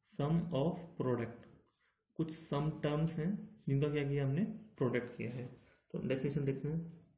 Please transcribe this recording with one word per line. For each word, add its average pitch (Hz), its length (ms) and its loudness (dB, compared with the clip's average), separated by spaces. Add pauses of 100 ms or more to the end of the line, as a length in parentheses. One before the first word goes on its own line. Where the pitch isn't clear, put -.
(140)
Sum 143 160 2
of 165 480 2 (220)
product। 120 440 0 (680)
कुछ 160 200 -2
sum 147 360 0 (140)
terms 156 300 2
हैं - 540 -4
जिनका 143 240 4
क्या 147 120 2
किया 139 220 2
हमने? 139 200 2
Product - 720 -2
किया 117 140 -4
है। 127 140 -6 (460)
तो - 80 -6
definition 139 460 0
देखते 135 220 0
हैं। - 400 -4 (100)